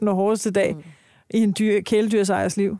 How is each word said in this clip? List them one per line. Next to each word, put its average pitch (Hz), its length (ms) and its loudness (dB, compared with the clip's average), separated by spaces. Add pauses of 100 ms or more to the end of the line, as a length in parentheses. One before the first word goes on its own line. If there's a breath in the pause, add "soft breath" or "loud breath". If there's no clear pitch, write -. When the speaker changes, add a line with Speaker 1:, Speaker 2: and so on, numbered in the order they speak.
Speaker 1:
den 208 80 0
hårdeste 202 420 0
dag 190 240 0
Speaker 2:
Mm. 151 80 -14 (520 loud breath)
Speaker 1:
i 226 80 2
en 202 160 2
dyr, 208 220 2
kæledyrsejers 202 760 0
liv. 202 240 -2